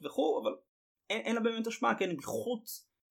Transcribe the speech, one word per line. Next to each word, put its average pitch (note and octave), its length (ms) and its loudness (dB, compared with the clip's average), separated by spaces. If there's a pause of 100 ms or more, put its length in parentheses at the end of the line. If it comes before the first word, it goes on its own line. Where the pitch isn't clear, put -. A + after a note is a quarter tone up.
וכו', B3+ 380 2
אבל - 120 0 (540)
אין, A3 120 -2
אין A3 140 0
לה A#3 60 2
באמת A3+ 260 2
השפעה, A3+ 320 2
כן? F#3 100 2
היא E3 80 -2
מחוץ - 720 -6 (220)